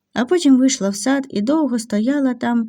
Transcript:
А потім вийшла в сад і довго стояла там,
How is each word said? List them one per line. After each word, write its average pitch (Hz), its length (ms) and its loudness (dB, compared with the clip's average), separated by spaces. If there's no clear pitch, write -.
А - 120 -2
потім 285 320 4
вийшла 254 320 0
в 196 60 -4
сад 269 340 -2
і 208 120 -4
довго 254 380 0
стояла 247 540 -2
там, 240 360 -2